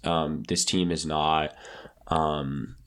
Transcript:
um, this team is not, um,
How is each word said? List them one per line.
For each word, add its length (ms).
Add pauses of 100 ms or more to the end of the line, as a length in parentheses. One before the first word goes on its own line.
um, 440
this 160
team 260
is 140
not, 500 (540)
um, 680 (100)